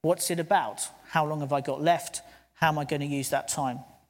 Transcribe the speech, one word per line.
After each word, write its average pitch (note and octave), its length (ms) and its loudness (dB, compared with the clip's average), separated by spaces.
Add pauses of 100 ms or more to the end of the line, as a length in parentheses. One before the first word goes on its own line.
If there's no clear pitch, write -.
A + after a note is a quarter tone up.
"What's F3 280 2
it E3+ 100 0
about? D#3 480 0 (200)
How D#3+ 160 4
long D3+ 160 -2
have C#3 120 -2
I C#3+ 80 2
got C#3 220 -4
left? E3+ 400 0 (320)
How E3 140 4
am D3+ 100 2
I D3 60 -2
gonna C#3+ 200 -2
use C#3+ 260 -4
that C#3 180 -2
time?" C3+ 320 -4 (300)